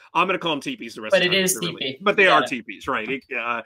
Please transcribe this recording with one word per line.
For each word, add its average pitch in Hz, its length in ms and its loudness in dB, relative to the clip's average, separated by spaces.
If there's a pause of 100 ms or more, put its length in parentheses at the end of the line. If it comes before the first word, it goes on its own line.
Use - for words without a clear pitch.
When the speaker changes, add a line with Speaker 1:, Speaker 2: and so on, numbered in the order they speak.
(140)
Speaker 1:
I'm 175 120 4
gonna 185 120 0
call 170 140 -4
'em 139 80 -4
teepees 117 340 -10
the 113 80 -12
rest 107 100 -2
Speaker 2:
But 180 100 6
Speaker 1:
of 180 80 2
the 190 60 2
Speaker 2:
it 190 40 2
Speaker 1:
time, 185 40 2
Speaker 2:
is 180 120 2
Speaker 1:
really. 170 240 -6
Speaker 2:
teepee. 135 200 -6
Speaker 1:
But 196 160 2
they 196 80 6
Speaker 2:
Yeah. 175 100 6
Speaker 1:
are 147 80 6
teepees, 117 460 -8
right? 117 200 -2
It, 135 160 -6 (120)
uh, 117 300 -4